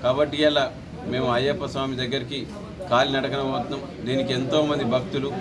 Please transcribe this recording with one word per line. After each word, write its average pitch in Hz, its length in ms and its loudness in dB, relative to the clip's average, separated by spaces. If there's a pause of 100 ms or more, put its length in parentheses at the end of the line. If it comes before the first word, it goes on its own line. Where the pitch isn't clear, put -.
కాబట్టి 147 400 2
ఇలా 147 280 4 (340)
మేము 123 260 0
అయ్యప్ప 131 340 2
స్వామి 135 300 -2
దగ్గరికి 127 520 -4 (420)
కాలినడకన 135 520 4
పోతున్నాం. 135 400 -2 (240)
దీనికి 131 280 0
ఎంతోమంది 143 500 2
భక్తులు 127 580 0